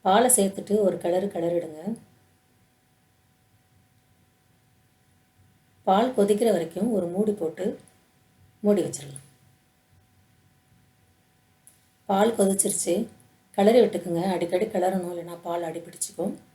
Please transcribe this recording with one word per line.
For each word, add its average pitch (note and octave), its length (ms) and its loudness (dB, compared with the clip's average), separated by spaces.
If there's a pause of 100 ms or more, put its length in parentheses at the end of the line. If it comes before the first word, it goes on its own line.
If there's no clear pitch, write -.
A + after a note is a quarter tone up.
பாலை G#3+ 320 4
சேர்த்துட்டு G3 420 -2
ஒரு F#3 200 2
கிளறு F3+ 280 -2
கிளறிடுங்க. E3+ 540 -4 (4000)
பால் A3 280 2
கொதிக்கிற G#3 360 2
வரைக்கும் F3+ 420 -2
ஒரு F3+ 140 -2
மூடி G3+ 260 -2
போட்டு F3 340 -6 (960)
மூடி G#3 200 2
வச்சிடலாம். - 420 -10 (2750)
பால் G#3 280 4
கொதிச்சிருச்சு. G3 580 2 (640)
கிளறி A3 220 8
விட்டுக்குங்க. F3 420 0 (100)
அடிக்கடி F3+ 340 -2
கிளறணும், F#3 460 -2
இல்லைன்னா E3+ 300 -12
பால் F3 200 -6
அடி E3 180 -8
பிடிச்சிக்கும். - 540 -8 (200)